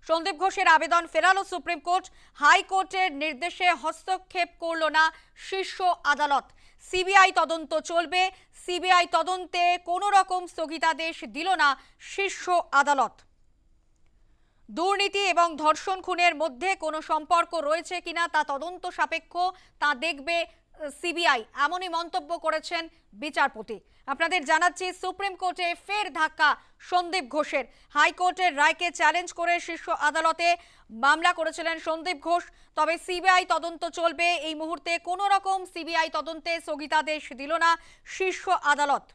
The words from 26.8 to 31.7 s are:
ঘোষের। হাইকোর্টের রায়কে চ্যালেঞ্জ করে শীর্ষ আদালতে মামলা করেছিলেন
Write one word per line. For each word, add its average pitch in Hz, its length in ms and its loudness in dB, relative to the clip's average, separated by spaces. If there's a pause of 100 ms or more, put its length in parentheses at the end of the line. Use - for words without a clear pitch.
ঘোষের। 269 400 -2 (260)
হাইকোর্টের 349 680 2
রায়কে 320 340 2
চ্যালেঞ্জ 330 420 2
করে 339 280 -2
শীর্ষ 330 280 -10
আদালতে 320 680 2 (340)
মামলা 294 420 2
করেছিলেন 320 460 -4